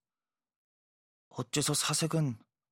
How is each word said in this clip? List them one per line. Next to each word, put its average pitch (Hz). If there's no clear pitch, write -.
어째서 143
사색은 156